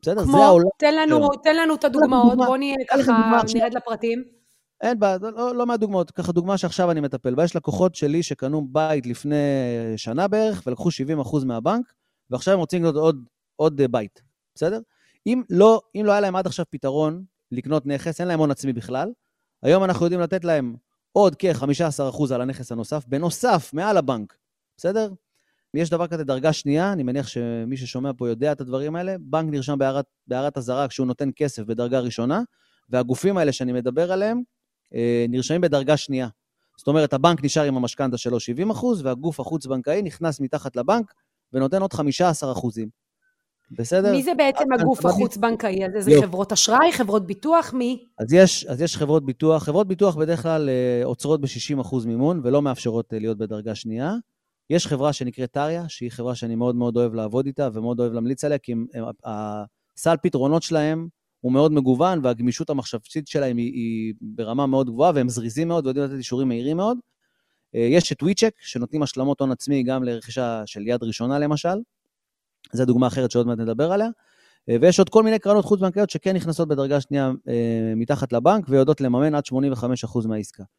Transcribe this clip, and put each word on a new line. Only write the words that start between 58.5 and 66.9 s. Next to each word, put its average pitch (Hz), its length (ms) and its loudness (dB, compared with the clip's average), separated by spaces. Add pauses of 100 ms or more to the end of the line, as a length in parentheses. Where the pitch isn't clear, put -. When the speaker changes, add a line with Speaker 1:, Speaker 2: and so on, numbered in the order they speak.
Speaker 1:
כי - 140 -8
הם, 117 220 -4
הם, 117 120 -8 (880)
הסל 165 260 0
פתרונות 160 420 0
שלהם 160 440 -2 (380)
הוא 127 60 0
מאוד 147 200 4
מגוון, 147 520 2
והגמישות 123 460 -2
המחשבתית 139 580 -6
שלהם 131 300 -2
היא, 120 160 -4
היא 113 480 -6
ברמה 117 440 -4
מאוד 135 240 0
גבוהה, 135 260 2
והם 127 140 2
זריזים 117 380 -4
מאוד 170 180 -2
ויודעים 131 200 -2
לתת 139 120 -8
אישורים 127 300 -4
מהירים 127 300 -2
מאוד. 220 200 -2 (800)